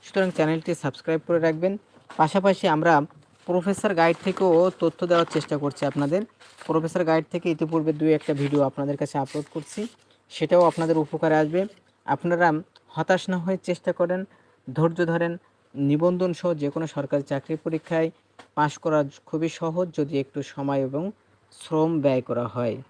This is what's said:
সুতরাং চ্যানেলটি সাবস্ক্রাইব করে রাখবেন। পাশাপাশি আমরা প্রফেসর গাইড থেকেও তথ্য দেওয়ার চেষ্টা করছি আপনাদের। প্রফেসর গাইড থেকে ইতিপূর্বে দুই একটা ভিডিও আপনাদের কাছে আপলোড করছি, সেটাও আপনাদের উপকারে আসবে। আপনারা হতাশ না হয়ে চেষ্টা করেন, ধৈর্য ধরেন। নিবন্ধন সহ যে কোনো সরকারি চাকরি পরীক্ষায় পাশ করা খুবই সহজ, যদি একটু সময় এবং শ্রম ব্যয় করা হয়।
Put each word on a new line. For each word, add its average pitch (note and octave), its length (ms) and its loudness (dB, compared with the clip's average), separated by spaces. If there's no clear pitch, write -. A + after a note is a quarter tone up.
সুতরাং F#3+ 280 0
চ্যানেলটি D#3+ 440 0
সাবস্ক্রাইব D#3 520 -4
করে E3+ 120 2
রাখবেন। E3 380 0
পাশাপাশি F#3+ 500 2
আমরা D#3 340 4
প্রফেসর F#3 480 0
গাইড E3 300 4
থেকেও F3+ 560 4
তথ্য E3+ 280 -2
দেওয়ার E3+ 260 4
চেষ্টা D#3 240 -2
করছি C#3+ 280 -4
আপনাদের। C#3+ 360 0
প্রফেসর D#3+ 360 0
গাইড D#3+ 280 2
থেকে F3 200 -2
ইতিপূর্বে D#3+ 420 0
দুই D#3 200 2
একটা D3+ 200 0
ভিডিও C#3+ 280 0
আপনাদের C#3 360 -2
কাছে D3+ 200 -4
আপলোড C#3+ 360 -4
করছি, G#3 340 -8
সেটাও F3 320 2
আপনাদের E3 360 2
উপকারে D#3 380 0
আসবে। D#3 300 2
আপনারা E3+ 560 0
হতাশ F3 420 -2
না F#3 80 -2
হয়ে F3+ 200 -4
চেষ্টা F3+ 340 -6
করেন, F3+ 320 -2
ধৈর্য E3 320 0
ধরেন। E3+ 320 0
নিবন্ধন E3+ 580 2
সহ F3 200 -2
যে C#3+ 160 -2
কোনো D#3+ 180 -4
সরকারি C#3+ 360 -4
চাকরি C#3+ 320 -6
পরীক্ষায় D#3+ 560 -4
পাশ D3 220 0
করা D#3 260 0
খুবই D#3+ 240 -4
সহজ, E3+ 460 -4
যদি C#3+ 240 -2
একটু C#3 240 -8
সময় C#3 380 -4
এবং C#3+ 300 -4
শ্রম D#3+ 500 -2
ব্যয় C3 200 2
করা A#2+ 260 -4
হয়। A#2+ 300 -4